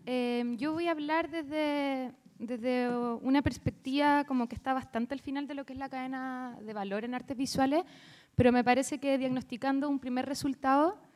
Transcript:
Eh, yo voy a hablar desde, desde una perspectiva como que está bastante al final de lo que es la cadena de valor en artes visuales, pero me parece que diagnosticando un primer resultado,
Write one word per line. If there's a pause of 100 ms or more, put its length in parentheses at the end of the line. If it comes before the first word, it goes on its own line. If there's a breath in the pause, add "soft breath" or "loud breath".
Eh,
yo
voy
a
hablar
desde, (300)
desde (300)
una
perspectiva
como
que
está
bastante
al
final
de
lo
que
es
la
cadena
de
valor
en
artes
visuales, (500 soft breath)
pero
me
parece
que
diagnosticando
un
primer
resultado, (180)